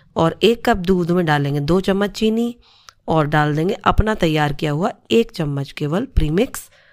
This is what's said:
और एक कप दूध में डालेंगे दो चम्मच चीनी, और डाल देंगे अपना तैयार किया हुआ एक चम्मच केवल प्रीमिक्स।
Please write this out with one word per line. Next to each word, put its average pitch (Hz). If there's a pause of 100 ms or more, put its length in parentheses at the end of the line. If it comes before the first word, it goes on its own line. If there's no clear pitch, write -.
(160)
और 165
एक 226
कप 233
दूध 180
में 175
डालेंगे 143
दो 160
चम्मच 196
चीनी, 226 (520)
और 160
डाल 147
देंगे 165
अपना 214
तैयार 156
किया 151
हुआ 180 (180)
एक 226
चम्मच 143
केवल 160
प्रीमिक्स। 180 (220)